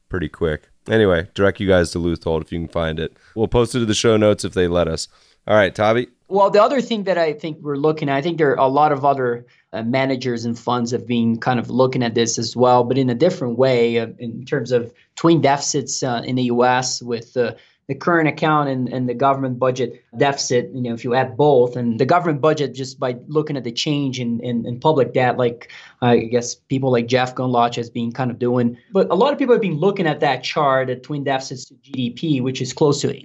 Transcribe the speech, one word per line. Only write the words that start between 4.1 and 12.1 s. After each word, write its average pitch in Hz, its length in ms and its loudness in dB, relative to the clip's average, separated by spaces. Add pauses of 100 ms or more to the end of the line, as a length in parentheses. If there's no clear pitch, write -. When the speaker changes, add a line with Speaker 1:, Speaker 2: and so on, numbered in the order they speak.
Speaker 1:
notes 107 280 4
if 87 100 -8
they 90 140 2
let 87 200 2
us. 80 200 -6 (380)
All 107 100 4
right, 98 180 4
Tavi. 113 340 0 (200)
Speaker 2:
Well, 196 220 2
the 208 120 6
other 254 180 2
thing 220 240 -4
that 180 140 0
I 160 140 0
think 156 280 -12
we're 147 160 -6
looking 156 320 0
at, 139 80 0
I 139 60 -2
think 165 160 -4
there 151 120 4
are 127 160 2
a - 20 2
lot 147 240 2
of 135 120 -2
other, 127 420 0 (260)
uh, 110 100 -6
managers 127 640 -2
and 117 140 -4
funds 120 320 -2
have 120 160 -4
been 117 320 0
kind 127 200 0
of 113 120 -6
looking 127 320 2
at 117 120 -2